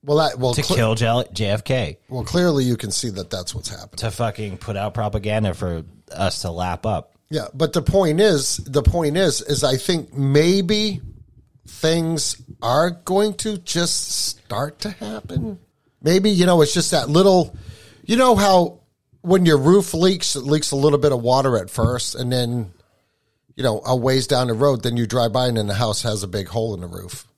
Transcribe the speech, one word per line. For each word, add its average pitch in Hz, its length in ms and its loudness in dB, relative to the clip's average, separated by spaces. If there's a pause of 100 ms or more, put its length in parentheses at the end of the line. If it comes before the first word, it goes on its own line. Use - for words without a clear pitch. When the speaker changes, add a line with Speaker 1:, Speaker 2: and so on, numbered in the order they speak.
Speaker 1:
Well, 147 160 0
that, 139 220 0
well, 123 160 0
Speaker 2:
To 120 80 -2
Speaker 1:
cle- - 140 0
Speaker 2:
kill 113 180 2
J-, 117 380 0
J 104 140 -2
F 107 160 -2
K. 117 440 -4
Speaker 1:
Well, 123 160 -8
clearly 160 400 0
you 123 140 0
can 104 120 -8
see 117 220 -4
that 92 180 -10
that's 92 240 -8
what's - 160 -10
happening. - 280 -16
Speaker 2:
To 113 120 -6
fucking 107 480 -6
put 104 200 -8
out 101 180 -4
propaganda 107 580 -2
for 85 300 -6 (280)
us 92 300 -4
to 90 100 -6
lap 87 360 -6
up. 95 260 -4 (160)
Speaker 1:
Yeah, 147 240 -6
but 151 200 -2
the 165 100 -2
point 175 360 0
is, 175 380 2
the 139 240 -2
point 156 360 2
is, 180 240 0
is - 220 -2
I 135 140 0
think 165 400 -2
maybe 185 840 2 (680)
things 165 760 -2 (220)
are 147 260 2
going 196 460 0
to 214 240 -6
just - 500 -4 (160)
start - 540 -8
to 214 100 -8
happen. 220 680 -8 (420)
Maybe, 190 300 2
you 180 140 4
know, 175 160 6
it's 147 120 4
just 175 180 0
that 143 180 0
little, 185 460 4 (500)
you 220 100 0
know 247 220 6
how 185 420 4 (420)
when 180 240 4
your 156 120 8
roof 185 360 4
leaks, 180 440 0
it 127 80 -8
leaks 151 260 0
a 147 60 -2
little 143 200 4
bit 143 140 4
of 123 100 -2
water 127 360 2
at 92 120 -4
first, 120 460 -2
and 123 160 -4
then, 120 400 -2 (840)
you 131 80 -6
know, 110 220 0
a 127 100 0
ways 127 300 0
down 127 220 0
the 117 60 -2
road, 123 280 2
then 120 140 -4
you 120 100 0
drive 117 280 0
by 127 140 0
and 117 100 0
then 104 100 -2
the 101 60 -4
house 107 300 -2
has 107 200 -4
a 98 40 -8
big 92 200 -6
hole 113 260 -4
in 87 60 -8
the 87 80 -12
roof 90 400 -16 (100)